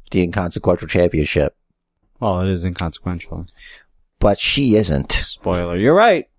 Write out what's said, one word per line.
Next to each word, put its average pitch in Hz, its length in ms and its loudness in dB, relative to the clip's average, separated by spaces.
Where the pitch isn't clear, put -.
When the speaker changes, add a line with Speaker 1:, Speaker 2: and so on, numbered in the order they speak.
Speaker 1:
the 90 100 0
inconsequential 87 680 -2
championship. 78 680 0
Speaker 2:
Well, 95 220 -2
it 95 80 0
is 90 120 -2
inconsequential. 87 840 -6
Speaker 1:
But 101 200 2
she 135 380 2
isn't. 78 360 0
Speaker 2:
Spoiler. 87 640 -4
You're 117 180 4
right. 196 440 2